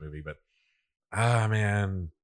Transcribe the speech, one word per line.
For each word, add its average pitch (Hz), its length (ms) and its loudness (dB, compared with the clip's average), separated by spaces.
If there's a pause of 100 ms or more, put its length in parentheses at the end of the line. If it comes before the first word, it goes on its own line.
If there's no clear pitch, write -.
movie, 76 240 -12
but, 76 120 -12 (760)
ah, 113 340 2
man, 101 640 0 (140)